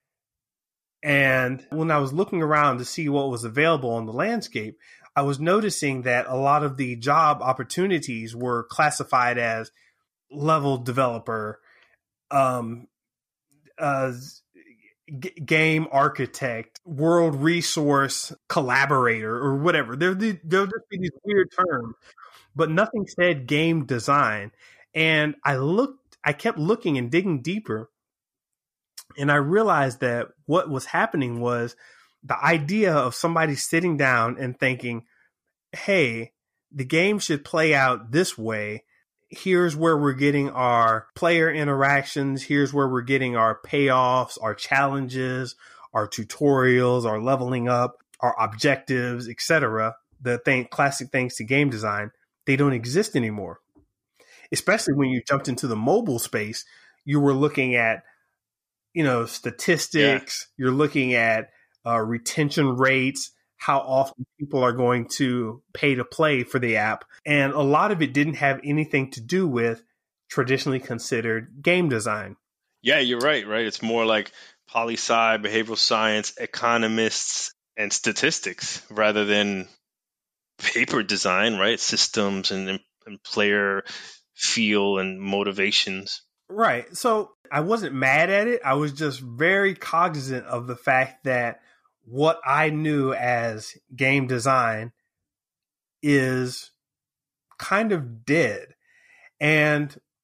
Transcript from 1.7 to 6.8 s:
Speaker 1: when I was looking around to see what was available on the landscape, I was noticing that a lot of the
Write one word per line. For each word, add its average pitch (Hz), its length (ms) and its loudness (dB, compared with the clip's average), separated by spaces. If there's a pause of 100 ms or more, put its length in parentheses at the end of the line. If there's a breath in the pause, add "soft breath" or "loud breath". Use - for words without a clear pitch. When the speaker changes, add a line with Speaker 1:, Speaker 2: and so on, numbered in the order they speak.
Speaker 1:
when 160 200 -2
I 151 80 4
was 135 140 -2
looking 180 300 -2
around 147 360 4
to 123 60 -8
see 156 240 -6
what 139 220 0
was 113 140 -6
available 131 460 0
on 113 160 -4
the 110 60 -10
landscape, 131 680 -4 (360 soft breath)
I 143 80 2
was 139 180 -2
noticing 160 600 0
that 123 260 0
a 127 80 -4
lot 139 280 4
of 131 120 -4
the 123 200 -4